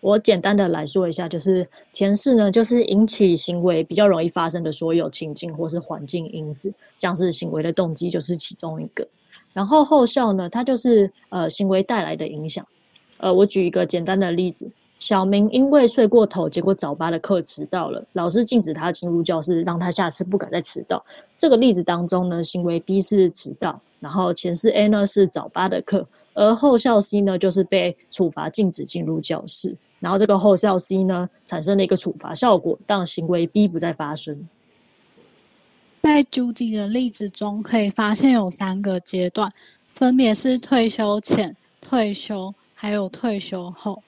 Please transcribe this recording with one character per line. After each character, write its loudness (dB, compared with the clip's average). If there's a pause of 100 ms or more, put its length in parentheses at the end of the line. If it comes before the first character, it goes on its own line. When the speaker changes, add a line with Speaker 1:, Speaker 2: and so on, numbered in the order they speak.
Speaker 1:
我 2
简 4
单 2
的 2
来 -2
说 -2
一 -2
下， -6
就 -6
是 0 (240)
前 2
世 4
呢， 4
就 4
是 2
引 2
起 4
行 0
为 2
比 -6
较 4
容 2
易 -2
发 -4
生 -6
的 -4
所 -4
有 0
情 -2
境 -8
或 -6
是 -6
环 -12
境 -6
因 -10
子， -10 (220)
像 -6
是 -2
行 -4
为 -4
的 -4
动 -4
机 -6
就 -4
是 -6
其 -2
中 -10
一 -12
个。 -10 (440)
然 -4
后 4
后 4
效 0
呢， -2
它 -6
就 0
是， 4 (180)
呃， -2
行 2
为 2
带 -2
来 -6
的 -8
影 -10
响。 -6 (520)
呃， 0
我 6
举 2
一 0
个 0
简 0
单 0
的 0
例 -2
子： -12 (300)
小 0
明 2
因 2
为 6
睡 2
过 6
头， -4
结 -2
果 0
早 -4
八 -4
的 -2
课 -2
迟 -6
到 -6
了， -10
老 -4
师 0
禁 0
止 -4
他 -4
进 -6
入 0
教 -2
室， 0
让 -4
他 -2
下 -2
次 -4
不 -4
敢 -6
再 -4
迟 -4
到。 -6 (320)
这 4
个 6
例 4
子 0
当 -2
中 -2
呢， -4
行 0
为 -2
B 0
是 4
迟 -4
到， -8 (180)
然 -14
后 0
前 -4
世 2
A 2
呢 2
是 2
早 -8
八 -4
的 -2
课， -4 (280)
而 4
后 4
效 2
C 0
呢 0
就 0
是 2
被 -2 (140)
处 -2
罚 -8
禁 4
止 -6
进 -2
入 -4
教 -4
室。 0 (220)
然 -4
后 2
这 4
个 4
后 6
效 2
C -2
呢 -2 (160)
产 -6
生 0
了 2
一 0
个 2
处 -4
罚 -12
效 4
果， -2
让 -2
行 0
为 0
B 2
不 -4
再 -2
发 -8
生。 -10 (1500)
Speaker 2:
在 6
Judy -4
的 -2
例 -2
子 -6
中， -8
可 0
以 0
发 0
现 4
有 2
三 -4
个 -2
阶 -2
段， -4 (400)
分 2
别 4
是 2
退 2
休 -2
前、 -2 (240)
退 -2
休， -8 (180)
还 -8
有 -2
退 -4
休 -8
后。 -8